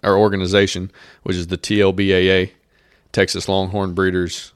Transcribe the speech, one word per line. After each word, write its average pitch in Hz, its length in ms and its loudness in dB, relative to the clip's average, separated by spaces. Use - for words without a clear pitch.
our 98 140 4
organization, 98 720 0
which 92 140 -4
is 85 120 -6
the 90 100 -4
T 104 240 -2
L 95 100 4
B 98 200 0
A 92 300 4
A, 92 100 -6
Texas 95 360 -2
Longhorn 95 440 -2
Breeders 90 640 -2